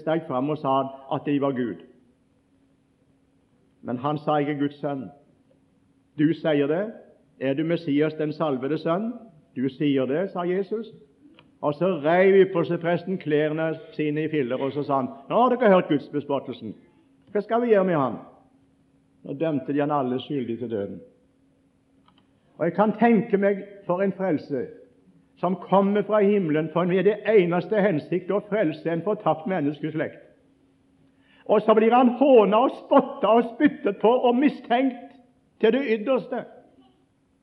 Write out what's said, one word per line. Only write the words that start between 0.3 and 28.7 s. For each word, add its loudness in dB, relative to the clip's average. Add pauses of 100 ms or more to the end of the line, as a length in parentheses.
og -2
sa 2 (340)
at -6
de 0
var 0
Gud. -6 (2000)
Men -8
han -4
sa, -4
«Jeg 0
er -8
Guds -4
sønn.» -8 (1120)
«Du 0
sier 0
det. -2 (540)
Er -2
du -4
Messias, -2
den -4
salvede -4
sønn?» -4 (420)
«Du -2
sier 0
det», -2
sa -8
Jesus. -4 (760)
Og 0
så -2
reiv 4 (120)
ypperstepresten -2
klærne -2 (180)
sine -2
i -4
filler, -2
og -4
så -4
sa -2
han, -2 (200)
«Nå 2
har 4
dere 4
hørt 6
gudsbespottelsen. -4 (580)
Hva -2
skal -2
vi 4
gjøre 4
med 0
han?» 0 (1040)
Nå -12
dømte -4
de 0
han 0
alle -2
skyldig -6
til -8
døden. -6 (1600)
Og -2
jeg -2
kan 2
tenke 4
meg 0 (220)
for -2
en 0
frelse -4 (720)
som -2
kommer 2
fra 0
himmelen, 2
for 0
med 0
det 2 (100)
eneste 2
hensikt -2
å 0
frelse -2